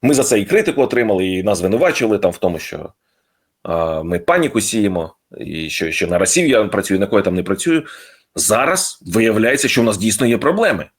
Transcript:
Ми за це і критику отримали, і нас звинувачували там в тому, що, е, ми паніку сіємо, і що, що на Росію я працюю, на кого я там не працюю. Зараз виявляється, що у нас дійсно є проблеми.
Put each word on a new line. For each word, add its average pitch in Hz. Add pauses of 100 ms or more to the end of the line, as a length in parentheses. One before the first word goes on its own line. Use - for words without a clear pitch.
Ми 139
за 131
це 110
і 98
критику 175
отримали, 110
і 92
нас 101
звинувачували 110
там 92
в 87
тому, 87
що, - (760)
е, 82
ми 87
паніку 156
сіємо, 101 (260)
і 80
що, 80
що 85
на 87
Росію 156
я 113
працюю, 98
на 98
кого 104
я 95
там 92
не 90
працюю. 156 (480)
Зараз 139
виявляється, 113
що -
у 117
нас 107
дійсно 110
є 117
проблеми. 156 (120)